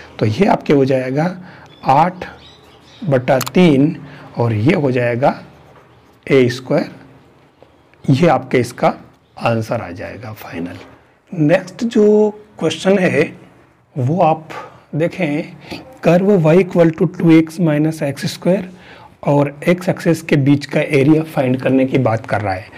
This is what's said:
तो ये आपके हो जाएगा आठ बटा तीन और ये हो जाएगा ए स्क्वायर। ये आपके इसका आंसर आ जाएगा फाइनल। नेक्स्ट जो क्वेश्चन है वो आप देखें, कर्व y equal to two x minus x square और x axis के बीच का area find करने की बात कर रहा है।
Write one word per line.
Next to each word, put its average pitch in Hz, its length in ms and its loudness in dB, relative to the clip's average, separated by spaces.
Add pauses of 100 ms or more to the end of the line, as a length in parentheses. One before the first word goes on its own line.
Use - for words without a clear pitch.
(200)
तो 127 60 0
ये 110 220 0
आपके - 260 0
हो 139 120 4
जाएगा 131 400 -2 (600)
आठ 175 400 2 (760)
बटा 135 360 0 (160)
तीन 151 420 4 (420)
और 117 160 0
ये 113 220 2
हो 143 160 0
जाएगा 123 440 0 (920)
ए 131 220 4
स्क्वायर। 143 400 -4 (1160)
ये 143 240 2
आपके 131 300 0
इसका 123 340 -2 (460)
आंसर 113 420 -4
आ 90 100 -12
जाएगा 92 420 -14
फाइनल। 90 440 -14 (540)
नेक्स्ट 170 540 -2
जो 214 440 4 (300)
क्वेश्चन 185 400 0
है 147 320 0 (640)
वो 151 280 0
आप 156 260 0 (460)
देखें, 156 480 -4 (600)
कर्व 190 400 4
y 156 160 4
equal 180 340 2
to 170 180 -2
two 165 240 2
x 160 260 2
minus 156 420 0
x 139 260 -6
square 185 340 -2 (640)
और 143 240 2 (200)
x 180 200 0
axis 160 320 -2
के - 160 -2
बीच 143 280 2
का - 160 -4
area 151 440 2
find 127 360 -2
करने 131 240 2
की - 140 -2
बात 110 260 -2
कर 104 160 -4
रहा 98 120 -4
है। 92 120 -12 (120)